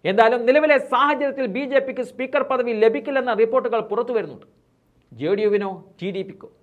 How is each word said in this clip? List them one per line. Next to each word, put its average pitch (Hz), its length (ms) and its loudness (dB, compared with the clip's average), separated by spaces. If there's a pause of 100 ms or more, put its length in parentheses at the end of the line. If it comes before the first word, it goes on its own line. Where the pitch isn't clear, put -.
എന്തായാലും 226 400 4
നിലവിലെ 294 320 4
സാഹചര്യത്തിൽ 277 680 0
ബി 226 260 -4
ജെ 269 80 4
പിക്ക് 262 220 -4
സ്പീക്കർ 262 420 -4
പദവി 254 280 -2
ലഭിക്കില്ലെന്ന 240 600 2
റിപ്പോർട്ടുകൾ 226 460 0
പുറത്തു 220 380 -4
വരുന്നുണ്ട്. 156 300 -8 (640)
ജെ 151 220 -2
ഡി 208 60 -2
യുവിനോ 202 300 0 (300)
ടി 190 100 -6
ഡി 190 100 -6
പിക്കോ. - 280 -14 (140)